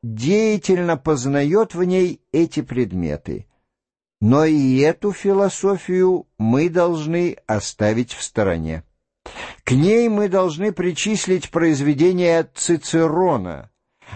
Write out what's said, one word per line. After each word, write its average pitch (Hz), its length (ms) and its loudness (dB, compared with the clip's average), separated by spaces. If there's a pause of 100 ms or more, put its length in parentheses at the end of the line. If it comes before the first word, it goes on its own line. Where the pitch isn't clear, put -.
деятельно 175 960 0
познаёт 143 800 0
в 175 80 -2
ней 180 380 0 (100)
эти 160 300 0
предметы. 90 840 -4 (720)
Но 131 260 4
и 139 340 2
эту 170 320 0
философию 185 1120 0 (140)
мы 127 300 2
должны 170 760 -2
оставить 107 680 -2
в - 100 -14
стороне. 82 600 -4 (800)
К - 100 0
ней 214 360 4
мы 208 200 0
должны 185 420 -2
причислить 180 800 -2
произведения 165 1040 2
Цицерона. 156 1160 -2 (460)